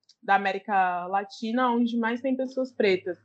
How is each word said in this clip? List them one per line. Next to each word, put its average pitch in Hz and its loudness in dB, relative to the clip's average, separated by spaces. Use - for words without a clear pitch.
da 196 2
América 190 0
Latina, 220 -2
onde 233 0
mais 233 -2
tem 269 -2
pessoas 262 -4
pretas. 185 0